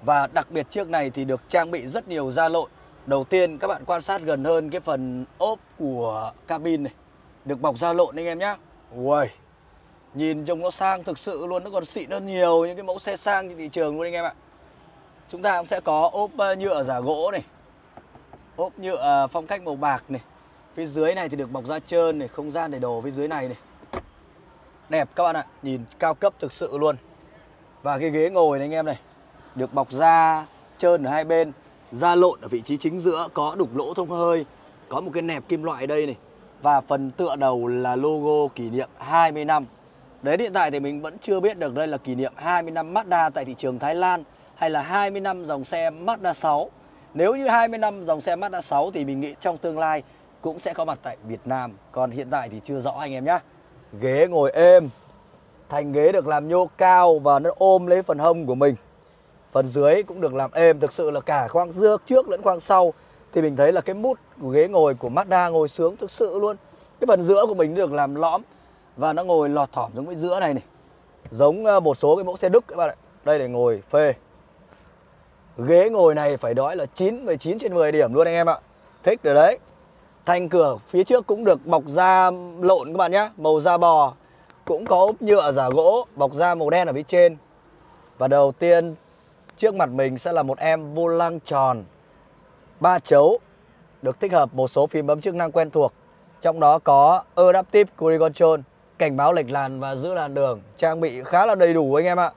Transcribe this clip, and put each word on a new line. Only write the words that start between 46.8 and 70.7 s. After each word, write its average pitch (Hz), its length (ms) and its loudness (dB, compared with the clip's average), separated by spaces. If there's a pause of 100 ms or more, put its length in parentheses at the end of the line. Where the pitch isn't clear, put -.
Nếu 185 200 2
như 269 140 -4
hai 233 200 2
mươi 226 100 -8
năm 202 280 -4
dòng 156 140 -2
xe 175 160 -4
Mazda 185 240 -8
sáu 156 300 -2
thì 165 140 -6
mình 135 160 -6
nghĩ 147 200 -8
trong 170 180 -4
tương 160 200 -8
lai 156 240 -2 (380)
cũng 160 200 -8
sẽ 170 140 -8
có 165 100 -6
mặt 156 180 -8
tại - 220 -14
Việt 110 200 -12
Nam. 123 280 -6 (200)
Còn 127 180 -2
hiện 127 200 -10
tại 135 180 -6
thì 107 160 -14
chưa 139 160 -8
rõ 123 200 -6
anh 143 120 -10
em 131 120 -10
nhá. 170 160 0 (600)
Ghế 131 300 -2
ngồi 147 200 0
êm, 170 400 6 (760)
thành 147 240 -6
ghế 151 200 4
được 175 140 0
làm 151 220 -2
nhô 180 280 2
cao 180 420 6
và 143 200 4
nó 160 200 0
ôm 185 280 4
lấy 180 160 4
phần 151 160 -4
hông 165 280 2
của 123 80 -2
mình. 139 200 2 (800)
Phần 131 160 0
dưới 143 340 4
cũng 185 180 -10
được 147 140 -4
làm 131 180 -4
êm, 165 280 4
thực 143 120 0
sự 156 180 -4
là 143 100 -4
cả 131 280 -2
khoang 170 240 -2
trước, 208 340 2
trước 262 220 2
lẫn 185 140 -6
khoang 185 180 0
sau 185 320 4 (400)
thì 165 100 2
mình 147 140 0
thấy 143 160 4
là 180 80 2
cái 190 140 -6
mút 233 240 -4 (240)
của 135 60 -8
ghế 151 200 4
ngồi 156 260 4
của 123 140 -8
Mazda 180 440 0
ngồi 160 160 2
sướng 170 280 -2
thực 180 140 -10
sự 196 280 -4
luôn. 208 180 -2 (440)
Cái 254 60 0
phần 196 160 4
giữa 196 240 4
của 214 80 -2
mình 160 200 0
được 175 180 -2
làm 143 220 -2
lõm 165 280 -2 (540)
và 151 160 -2
nó 170 120 -4
ngồi 160 240 2
lọt 147 240 -2
thỏm 113 240 -6
xuống 139 100 -10
cái 175 100 -12
giữa 175 240 -2
này 156 140 0
này. 127 80 -6 (680)